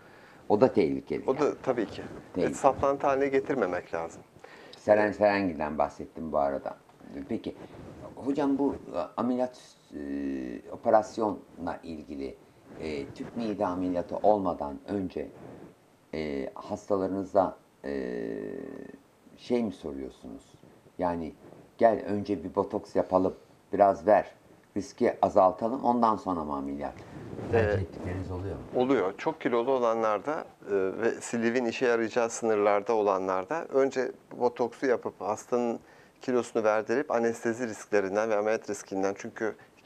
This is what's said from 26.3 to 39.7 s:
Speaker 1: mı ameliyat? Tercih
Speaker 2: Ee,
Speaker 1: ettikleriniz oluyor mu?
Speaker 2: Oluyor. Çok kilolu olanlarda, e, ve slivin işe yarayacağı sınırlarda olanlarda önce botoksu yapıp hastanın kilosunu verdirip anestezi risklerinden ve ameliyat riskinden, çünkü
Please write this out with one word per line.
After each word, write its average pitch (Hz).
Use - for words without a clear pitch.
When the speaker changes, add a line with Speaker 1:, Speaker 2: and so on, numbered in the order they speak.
Speaker 1:
mı 73
ameliyat? 69
Tercih 104
Speaker 2:
Ee, 95
Speaker 1:
ettikleriniz 87
oluyor 92
mu? -
Speaker 2:
Oluyor. 113
Çok 156
kilolu 120
olanlarda, 113
e, -
ve 98
slivin 117
işe 117
yarayacağı 117
sınırlarda 104
olanlarda 95
önce 135
botoksu 120
yapıp 113
hastanın 113
kilosunu 120
verdirip 110
anestezi 117
risklerinden 104
ve 104
ameliyat 107
riskinden, 98
çünkü -